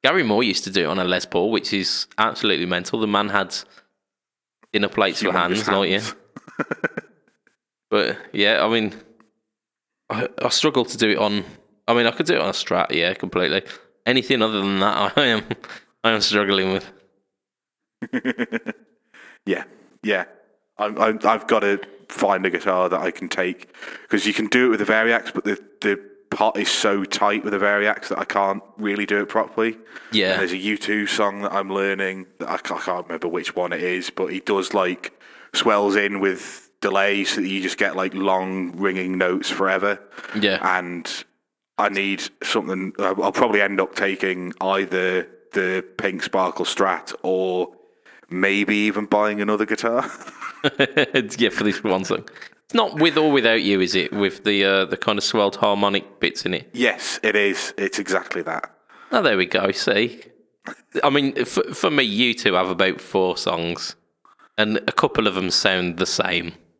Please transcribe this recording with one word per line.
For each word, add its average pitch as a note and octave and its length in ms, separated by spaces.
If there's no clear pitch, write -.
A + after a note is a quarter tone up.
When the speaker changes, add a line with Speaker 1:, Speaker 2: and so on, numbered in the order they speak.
Speaker 1:
Gary D#3 200
Moore A2+ 200
used G2 220
to G2 60
do F#2+ 120
it D2+ 40
on F2+ 120
a F#2 60
Les F2+ 200
Paul, F#2+ 260
which - 200
is - 360
absolutely F#2 480
mental. F2+ 340
The A2 80
man G#2 220
had G2 260
dinner G2+ 160
plates G2 320
for F#2+ 80
Speaker 2:
Humongous F#2 360
Speaker 1:
hands, - 40
like, F#2+ 220
yeah. G2 80
Speaker 2:
hands. A2 160
<laughs> - 400
Speaker 1:
But, G2+ 280
yeah, G2+ 320
I A2 40
mean, A2 220
I, A2 180
I C3 80
struggle C3+ 340
to - 140
do G#2+ 140
it - 80
on, G#2 240
I A#2 60
mean, A#2+ 140
I A#2 40
could - 140
do F3 80
it - 80
on F2+ 80
a - 40
Strat, - 380
yeah, E2+ 220
completely. F2+ 480
Anything B2+ 340
other G#2+ 200
than G2 180
that, G2+ 380
<laughs> - 0
I C#3+ 80
am, A2 180
I A2+ 80
am G#2+ 100
struggling G2 520
with. - 180
Speaker 2:
<laughs> A#3 640
Yeah, - 200
yeah. G2 240
I'm, G#2+ 220
I'm, A2 240
I've A2 240
gotta G2+ 340
find G2 380
a F#2+ 40
guitar F#2 400
that F2+ 120
I F#2 100
can F2+ 160
take, - 460
'cause G#2 160
you G#2+ 80
can - 140
do B2 200
it - 20
with G#2+ 100
the G#2 120
Variax, A2+ 420
but - 100
the, G2+ 180
the G2+ 180
pot G#2+ 260
is G#2 120
so G2+ 340
tight G#2 400
with G#2 100
the G2 60
Variax G#2 480
that - 120
I - 60
can't G2 380
really G2+ 280
do G2+ 160
it F#2+ 60
properly. A2 500
Speaker 1:
Yeah. F#2+ 200
Speaker 2:
And F#2 80
there's F2+ 140
a F#2+ 40
U G2+ 200
two G#2 300
song G2+ 340
that G2+ 120
I'm G2 200
learning G2 540
that - 100
I E2 80
ca-, - 200
I - 20
can't F2+ 260
remember E2+ 220
which E2+ 280
one F2+ 180
it E2 100
is, F2+ 260
but F#2 180
he F#2 120
does, G2 340
like, F#2 400
swells G2+ 440
in G2+ 240
with - 580
delay G2+ 460
so - 160
that F#2 60
you F#2+ 140
just F#2 160
get, G2 200
like, F#2+ 160
long F#2+ 640
ringing F#2 400
notes F#2 320
forever. G2 500
Speaker 1:
Yeah. G2 220
Speaker 2:
And F2+ 600
I G#2 120
need G2 340
something, F#2+ 560
I'll, F#2+ 280
I'll G2 80
probably G#2+ 280
end G2 200
up F#2 120
taking F#2+ 680
either F#2 680
the F#2 340
Pink F#2+ 260
Sparkle F#2 420
Strat - 560
or F#2 540
maybe G2 460
even G#2 300
buying G#2 360
another G#2+ 260
guitar. A#2 480
<laughs> - 40
Speaker 1:
<laughs> - 160
Yeah, A2+ 120
for - 160
this G2+ 180
one F#2+ 220
song. - 180
It's - 80
not A3 280
With D#3 160
or D#3 160
Without A2+ 300
You, G2 180
is F#2 140
it? F2 180
With G2+ 320
the, G2+ 180
uh, G2 220
the F2 100
kind G#2 220
of G2+ 80
swelled G2+ 320
harmonic G2+ 640
bits - 240
in F2+ 80
it? - 180
Speaker 2:
Yes, - 500
it G#2+ 140
is. G2+ 420
It's G2 220
exactly F2+ 440
that. - 300
Speaker 1:
Oh, A#3+ 100
there B2 140
we F#2 100
go. F#2+ 260
See? A2+ 500
I C#3+ 60
mean, C#3 340
for, - 200
for - 180
me, C#3+ 120
U A2+ 300
two G2+ 200
have F#2 160
about F#2+ 320
four F#2 340
songs, E2+ 600
and G#2+ 200
a - 160
couple A#2 340
of F#2 80
them F#2 160
sound F2+ 460
the F#2 80
same. F2 480